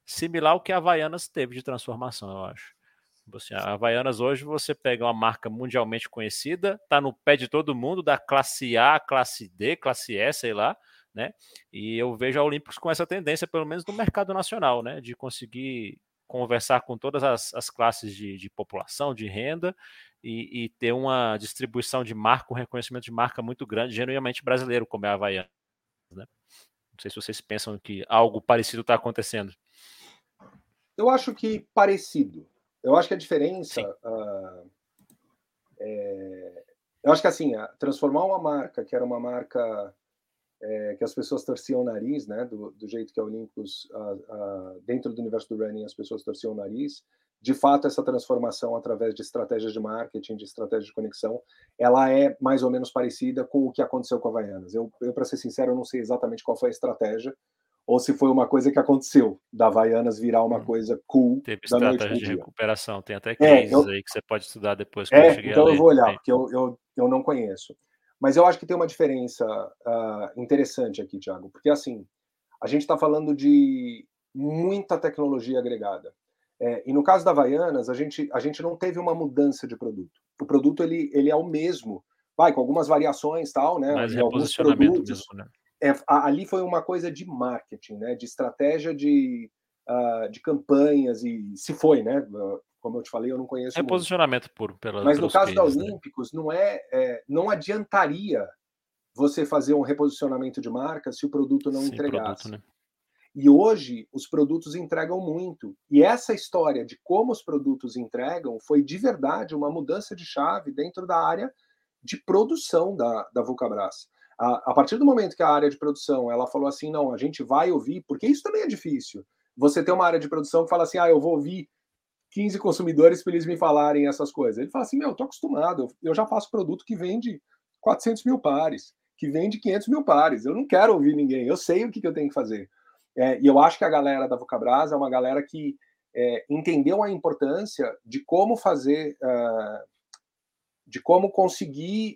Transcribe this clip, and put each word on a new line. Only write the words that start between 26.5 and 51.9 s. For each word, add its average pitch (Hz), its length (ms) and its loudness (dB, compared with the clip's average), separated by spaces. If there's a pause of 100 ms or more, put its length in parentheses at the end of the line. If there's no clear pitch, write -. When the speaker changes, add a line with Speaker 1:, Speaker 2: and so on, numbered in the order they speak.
Speaker 1:
Não - 80 -20
sei 104 100 -12
se - 40 -16
vocês - 260 -12
pensam 107 380 -8
que 98 280 -14
algo 113 340 4
parecido 117 420 0
tá - 100 0
acontecendo. 107 600 -6 (1400)
Speaker 2:
Eu 220 120 4
acho 254 240 2
que 220 400 -6
parecido. 190 720 0 (380)
Eu 131 120 6
acho 175 120 6
que - 60 -4
a 185 40 -2
diferença, 165 640 -4
Speaker 1:
Sim. 101 120 -8 (100)
Speaker 2:
ah, 98 600 -10 (1160)
é... 95 840 -12 (400)
Eu 139 80 6
acho 160 100 4
que, 185 60 4
assim, 156 280 -2
a, 107 120 -8 (120)
transformar 143 460 0
uma 190 140 0
marca 147 460 -6
que - 100 -8
era 123 80 -2
uma 123 160 -6
marca, 120 760 -8 (680)
é, 107 360 -8
que 113 80 -8
as 110 80 -6
pessoas - 320 -8
torciam 127 360 -4
o 123 40 -4
nariz, 117 420 -6
né, 107 160 -8
do, 107 280 -14
do 107 160 -18
jeito 113 260 -10
que - 60 -16
a 110 40 -12
Olympus, 110 720 -14
ah, 104 220 -12 (140)
ah, 98 540 -14
dentro 123 300 -6
do 117 80 -10
universo 110 260 -8
do 110 160 -8
running, 107 220 -8
as 104 80 -18
pessoas 107 280 -12
torciam 110 300 -10
o 107 40 -10
nariz, 110 460 -10 (400)
de 123 120 -2
fato, 143 340 4
essa 139 160 -4
transformação 120 720 -2
através 113 400 -4
de 113 60 -14
estratégias 110 500 -6
de 107 80 -8
marketing, 110 560 -10
de 104 80 -14
estratégia 107 440 -6
de - 60 -20
conexão, 110 480 -8 (360)
ela 127 340 4